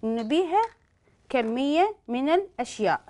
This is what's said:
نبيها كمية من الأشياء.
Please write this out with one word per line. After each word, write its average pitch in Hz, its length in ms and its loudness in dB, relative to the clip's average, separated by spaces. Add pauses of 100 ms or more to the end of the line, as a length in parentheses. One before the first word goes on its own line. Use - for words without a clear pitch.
نبيها 294 580 0 (680)
كمية 277 640 0 (120)
من 254 220 -2
الأشياء. 247 800 0